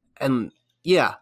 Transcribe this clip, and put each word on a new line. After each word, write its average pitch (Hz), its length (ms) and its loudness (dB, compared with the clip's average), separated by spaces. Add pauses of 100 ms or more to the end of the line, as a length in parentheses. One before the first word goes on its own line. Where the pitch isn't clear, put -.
(180)
and 131 340 -2 (320)
yeah, 160 380 2